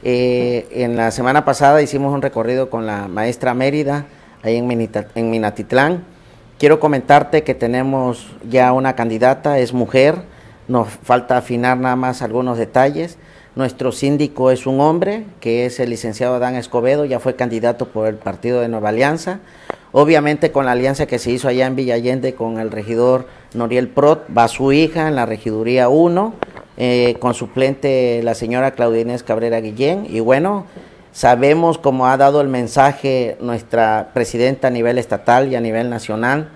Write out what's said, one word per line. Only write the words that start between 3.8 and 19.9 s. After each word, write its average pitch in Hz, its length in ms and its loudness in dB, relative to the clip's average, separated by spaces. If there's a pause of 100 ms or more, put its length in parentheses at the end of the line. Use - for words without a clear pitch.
ahí 113 140 0
en 120 100 -2
Minita-, 113 480 -4
en 113 160 -2
Minatitlán. 123 720 -2 (560)
Quiero 151 220 4
comentarte 147 640 2
que 131 100 -2
tenemos 127 720 -2 (240)
ya 127 220 4
una 131 240 0
candidata, 127 640 2
es 120 120 -2
mujer, 135 440 4 (500)
nos 120 220 0
falta 123 480 0
afinar 123 400 0
nada 127 180 -2
más 127 280 -4
algunos 123 360 -2
detalles. 143 580 0 (380)
Nuestro 127 380 -4
síndico 139 580 0
es 127 160 0
un 135 140 0
hombre, 185 460 0 (120)
que 117 260 -2
es 123 140 -6
el 123 120 -2
licenciado 117 440 -4
Adán 127 220 -2
Escobedo, 123 480 0
ya 127 160 -2
fue 127 160 -4
candidato 117 500 -2
por 110 220 -2
el 107 80 -4
partido 120 440 -4
de 120 80 -2
Nueva 107 200 -4
Alianza. 147 500 -2 (540)